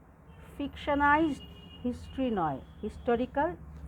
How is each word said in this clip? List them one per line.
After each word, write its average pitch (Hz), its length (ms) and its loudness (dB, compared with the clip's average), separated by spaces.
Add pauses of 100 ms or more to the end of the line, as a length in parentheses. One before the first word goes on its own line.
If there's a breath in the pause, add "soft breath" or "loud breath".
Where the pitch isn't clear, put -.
(580)
ফিকশনাইজড 285 840 4 (400)
হিস্ট্রি 247 480 -2
নয়, 160 280 0 (220)
historical 247 720 0 (320)